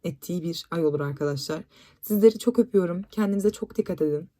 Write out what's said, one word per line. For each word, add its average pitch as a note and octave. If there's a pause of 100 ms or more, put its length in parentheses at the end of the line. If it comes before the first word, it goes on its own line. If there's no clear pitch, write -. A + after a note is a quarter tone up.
ettiği E3+
bir E3
ay E3
olur D3
arkadaşlar. C#3+ (380)
Sizleri G#3+
çok B3
öpüyorum. F#3+
Kendinize G3+
çok -
dikkat F3
edin. D3+ (100)